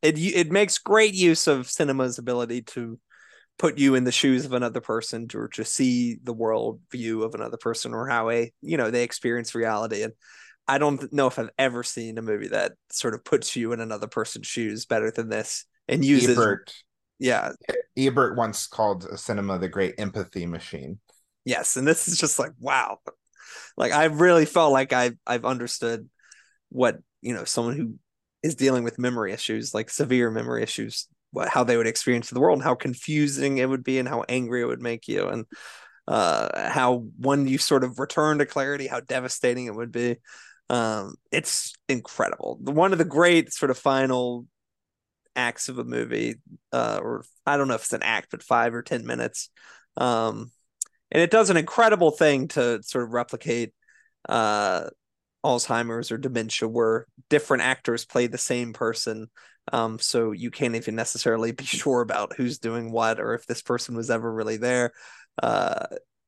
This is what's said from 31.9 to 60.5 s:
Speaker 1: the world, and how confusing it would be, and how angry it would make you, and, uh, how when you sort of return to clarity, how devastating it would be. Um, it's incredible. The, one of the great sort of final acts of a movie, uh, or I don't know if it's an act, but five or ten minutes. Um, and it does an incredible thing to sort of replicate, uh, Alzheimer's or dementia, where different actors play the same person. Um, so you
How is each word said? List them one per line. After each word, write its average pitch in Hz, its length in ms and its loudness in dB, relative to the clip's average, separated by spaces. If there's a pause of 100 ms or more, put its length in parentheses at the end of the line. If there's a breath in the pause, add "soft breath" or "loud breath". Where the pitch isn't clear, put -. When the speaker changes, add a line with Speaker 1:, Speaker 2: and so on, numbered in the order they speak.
Speaker 1:
the 123 100 -4
world, 156 180 6
and 131 60 -4
how 131 100 2
confusing 139 840 0
it 127 100 2
would 131 160 -2
be, 131 140 0
and 127 100 -2
how 120 200 -4
angry 123 340 -2
it 120 40 0
would 120 160 -4
make 117 240 -6
you, 98 220 -2
and, 113 160 -6 (640 loud breath)
uh, 55 600 0
how 123 340 2 (140)
when 139 280 2
you 131 120 0
sort 131 260 4
of 120 140 -6
return 151 400 0
to 143 80 2
clarity, 139 420 -4
how 123 120 -4
devastating 127 640 -2
it 104 80 -8
would 117 180 -8
be. 120 240 0 (540 loud breath)
Um, 110 440 0 (160)
it's - 440 -4 (140)
incredible. - 760 -4
The, 135 100 -4
one 180 200 4
of 175 60 0
the 165 60 4
great 160 480 4
sort 139 180 0
of 123 80 0
final 127 680 0 (880)
acts 120 320 -2
of 127 100 -8
a 120 60 -6
movie, 117 520 -4 (360)
uh, 117 300 -2
or 117 220 -8 (220)
I 143 100 2
don't 139 120 0
know 120 60 0
if - 80 -4
it's - 100 -4
an - 100 -4
act, 110 280 -2
but - 120 -10
five 117 320 2
or 117 80 -6
ten 117 240 -6
minutes. 120 440 -6 (460 loud breath)
Um, 113 540 0 (600)
and 165 120 6
it 170 80 4
does 214 200 6
an 175 60 4
incredible 180 540 6
thing 151 380 4
to 120 340 0
sort 123 220 -4
of 113 80 -8
replicate, 117 600 -4 (560 soft breath)
uh, 104 600 0 (560)
Alzheimer's 117 680 0
or 113 60 -4
dementia, 117 500 -4
where 113 380 2 (220)
different 147 340 2
actors 120 440 -2
play 123 220 0
the 120 100 -6
same 120 340 -4
person. 110 560 -4 (440 soft breath)
Um, 113 260 -2
so 113 340 0
you 110 180 -6